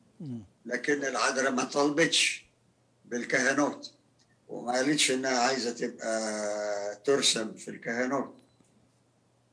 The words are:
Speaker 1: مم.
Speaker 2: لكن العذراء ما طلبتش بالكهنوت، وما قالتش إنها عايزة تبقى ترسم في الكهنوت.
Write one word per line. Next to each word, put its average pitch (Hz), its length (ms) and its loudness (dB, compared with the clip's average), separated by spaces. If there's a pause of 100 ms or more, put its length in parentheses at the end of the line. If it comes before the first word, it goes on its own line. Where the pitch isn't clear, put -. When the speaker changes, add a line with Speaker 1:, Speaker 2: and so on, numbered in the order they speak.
(200)
Speaker 1:
مم. 123 220 -8 (240)
Speaker 2:
لكن 139 380 -2
العذراء 131 480 0
ما 127 120 0
طلبتش 147 800 2 (580)
بالكهنوت، 131 880 0 (560)
وما 107 240 -6
قالتش 131 380 4
إنها 131 280 0
عايزة 120 340 2
تبقى 107 1300 -4
ترسم 117 500 2
في - 140 -16
الكهنوت. 123 680 -2 (1200)